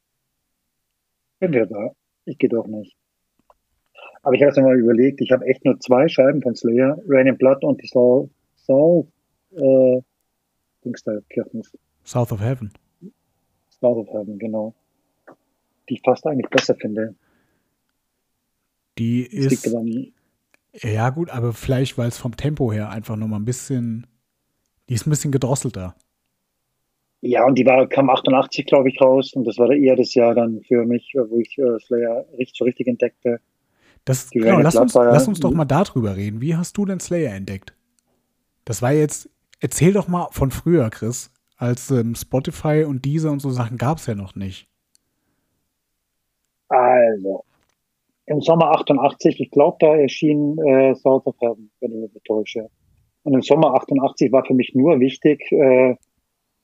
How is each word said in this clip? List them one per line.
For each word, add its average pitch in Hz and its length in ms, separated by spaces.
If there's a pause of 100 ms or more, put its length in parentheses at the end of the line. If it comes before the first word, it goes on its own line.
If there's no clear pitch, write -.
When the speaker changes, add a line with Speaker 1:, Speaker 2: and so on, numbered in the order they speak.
(1400)
Speaker 1:
Bin 180 120
wieder 113 140
da. 98 260 (340)
Ich 123 120
geh 131 100
doch 113 200
nicht. 107 280 (1300)
Aber 127 140
ich - 60
hab 143 80
jetzt 139 80
nochmal 131 200
überlegt, 120 440
ich 113 100
hab - 100
echt 123 240
nur 127 140
zwei 123 280
Scheiben 135 340
von 120 140
Slayer, 127 420 (100)
Rain 135 200
in 127 100
Blood 135 260
und 147 180
die 113 60
Soul, 127 420 (260)
Soul, 156 520 (440)
äh, 131 500 (840)
Dings 120 180
da, 107 160 (100)
Kirchens. - 460 (300)
Speaker 2:
South 120 260
of 107 80
Heaven. 117 320 (960)
Speaker 1:
South 120 280
of 107 160
Heaven, 104 260
genau. 110 340 (1160)
Die 120 60
ich - 80
fast 127 220
eigentlich 139 240
besser 165 260
finde. 107 400 (1800)
Speaker 2:
Die 120 280
Speaker 1:
Das - 80
liegt 135 320
Speaker 2:
ist - 80
Speaker 1:
aber 117 80
an 117 320 (600)
Speaker 2:
Ja 110 360
gut, 165 200
aber 120 240
vielleicht, 131 440
weil's 120 200
vom 117 180
Tempo 139 360
her 107 180
einfach 110 260
noch 110 120
mal 107 100
ein 104 80
bisschen, 120 640 (800)
die 123 40
ist 110 120
ein 156 40
bisschen 147 220
gedrosselter. 120 640 (1300)
Speaker 1:
Ja, 120 240
und 135 100
die 123 100
war, 131 220
kam 139 220
achtundachtzig, 135 580
glaub 139 180
ich, 131 160
raus. 131 320
Und 123 120
das 110 120
war 120 140
eher 135 240
das 123 180
Jahr 117 220
dann 113 280
für 120 220
mich, 120 300
äh, 117 140
wo 117 100
ich, - 180
äh, 131 220
Slayer 120 460 (120)
richtig, 123 200
so 120 80
richtig 123 220
entdeckte. 120 520 (640)
Speaker 2:
Das, 131 240
Speaker 1:
Die 120 100
Speaker 2:
genau, 113 120
Speaker 1:
Rain 170 80
in 143 40
Speaker 2:
lass 156 120
Speaker 1:
Blood - 80
Speaker 2:
uns, 247 120
Speaker 1:
war 123 100
ja 120 60
Speaker 2:
lass 254 160
uns 185 140
doch 180 100
Speaker 1:
Mhm. 165 60
Speaker 2:
mal 156 80
darüber 131 500
reden. 104 240
Wie 160 160
hast 170 220
du 208 80
denn 185 160
Slayer 156 320
entdeckt? 98 420 (880)
Das - 180
war 127 120
jetzt, 151 360 (300)
erzähl 147 320
doch 202 160
mal 175 240
von 135 200
früher, 156 380
Chris, - 400 (280)
als, 120 320
ähm, 117 240
Spotify 156 760
und 131 160
Deezer 156 280
und 143 100
so 139 80
Sachen 123 280
gab's - 280
ja 113 80
noch 101 220
nicht. 95 340 (2000)
Speaker 1:
Also, 117 760 (840)
im 151 140
Sommer 160 300
achtundachtzig, 147 680
ich - 80
glaub, 151 300
da 156 160
erschien, 147 640
äh, 135 360
South 135 300
of 131 160
Heaven, 113 380
wenn 117 120
ich 113 60
mich 110 160
nicht 110 120
täusche. 107 440 (540)
Und 143 100
im 127 80
Sommer 147 320
achtundachtzig 135 580
war 127 140
für - 80
mich 127 220
nur 135 240
wichtig, 135 520
äh, 131 440 (680)